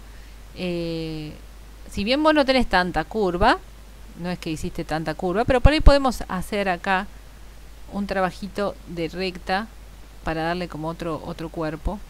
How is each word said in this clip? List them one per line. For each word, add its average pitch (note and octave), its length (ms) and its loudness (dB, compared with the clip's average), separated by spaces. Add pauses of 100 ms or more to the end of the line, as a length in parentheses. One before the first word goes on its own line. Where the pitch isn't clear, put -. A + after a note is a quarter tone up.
(560)
Eh, E3 760 -4 (540)
si - 140 -4
bien B3 180 2
vos D#4 140 6
no D4 100 6
tenés B3+ 220 4
tanta F3 380 2
curva, G#3+ 540 4 (640)
no E3+ 80 -4
es F3 120 -4
que E3 100 -6
hiciste E3 340 -4
tanta D#3 300 -2
curva, F#3 300 2
pero B3+ 160 4
por C#4 120 8
ahí D#4 80 4
podemos C4+ 460 8
hacer G3 420 -2
acá F#3 380 2 (840)
un G3 160 -4
trabajito F#3+ 680 -2 (140)
de E3+ 200 -4
recta F#3 600 -4 (560)
para D#3+ 180 -2
darle E3+ 240 -2
como D#3 220 -6
otro, E3 360 -4
otro E3 240 -8
cuerpo. D#3+ 600 -4